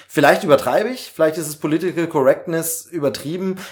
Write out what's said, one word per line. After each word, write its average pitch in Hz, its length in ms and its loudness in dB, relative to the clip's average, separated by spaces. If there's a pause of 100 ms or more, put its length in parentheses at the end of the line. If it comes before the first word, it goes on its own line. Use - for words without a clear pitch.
Vielleicht 156 360 4
übertreibe 160 460 2
ich, - 240 -10
vielleicht 160 240 0
ist 160 100 -6
es 147 100 -10
Political 160 500 -2
Correctness 160 800 0
übertrieben. 170 720 -4 (120)